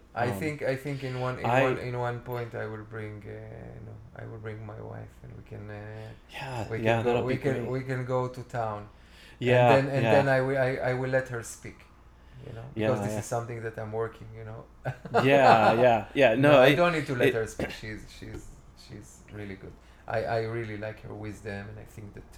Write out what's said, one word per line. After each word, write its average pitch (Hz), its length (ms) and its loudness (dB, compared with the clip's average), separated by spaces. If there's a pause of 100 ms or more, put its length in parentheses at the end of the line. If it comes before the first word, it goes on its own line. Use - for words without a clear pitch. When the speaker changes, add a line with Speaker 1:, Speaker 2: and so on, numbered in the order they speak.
(160)
Speaker 1:
I 120 140 -2
Speaker 2:
um, 98 100 -4
Speaker 1:
think, 151 220 -6
I 131 140 -2
think 135 280 -8
in 127 160 -6
one, 127 180 -4
in 85 80 -4
Speaker 2:
I 123 160 4
Speaker 1:
one, 131 160 2
in 123 200 -6
one 120 220 -4
point 120 360 -8
I 110 100 -6
will 107 240 -10
bring, 107 340 -12
uh, 107 60 -14
you 117 560 -14
know, 107 100 -16 (200)
I 113 100 -12
will 113 120 -12
bring 110 280 -12
my 107 140 -12
wife 110 420 -14
and 120 140 -18
we 110 120 -16
can, 107 220 -14
uh, 107 40 -12 (580)
Speaker 2:
Yeah, 127 360 -8
Speaker 1:
we 113 100 -6
Speaker 2:
yeah, 113 180 4
Speaker 1:
can 113 80 0
go, 120 80 2
Speaker 2:
that'll 120 140 0
Speaker 1:
we 131 80 0
Speaker 2:
be 127 60 -2
Speaker 1:
can, 139 200 0
Speaker 2:
great. 120 100 -4
Speaker 1:
we 131 120 -2
can 127 220 -4
go 127 240 0
to 127 140 -12
town. 107 460 -6 (500)
Speaker 2:
Yeah, 123 360 6
Speaker 1:
And 135 140 4
then, 135 60 -4
and 127 100 2
Speaker 2:
yeah. 113 80 4
Speaker 1:
then 139 160 6
I 131 100 6
wi-, 135 180 0
I, 131 340 0
I 127 40 0
will 127 160 -4
let 131 180 2
her 117 140 -6
speak, - 380 -16 (680)
you - 80 -14
know, 113 80 -14 (120)
because 110 240 0
Speaker 2:
Yeah, 101 60 -4
Speaker 1:
this 107 100 -2
Speaker 2:
yeah. 107 40 -4
Speaker 1:
is 101 80 -6
something 117 360 -6
that 110 160 -8
I'm 107 140 -10
working, 110 360 -6 (100)
you 113 60 -14
know. 110 200 -14 (200)
<laughs> - 400 -2
Speaker 2:
Yeah, 123 500 8
yeah, 117 300 6 (100)
yeah. 127 220 6
Speaker 1:
No, 120 160 8
Speaker 2:
No, 139 100 10
Speaker 1:
I 135 60 10
Speaker 2:
it, 147 80 6
Speaker 1:
don't 175 160 4
need 151 140 -2
to 139 100 -4
let 127 120 4
Speaker 2:
it, 123 60 0
Speaker 1:
her 113 120 -2
speak. 104 240 -6
She's, 110 300 -12 (180)
she's, 110 280 -14 (420)
she's 104 300 -18 (160)
really 101 220 -12
good. 95 160 -16 (360)
I, 110 140 -2
I 113 220 -2
really 110 340 -6
like 107 240 -10
her 110 120 -14
wisdom, 104 560 -10
and 107 80 -14
I 107 60 -16
think 104 300 -16
that, - 80 -18 (160)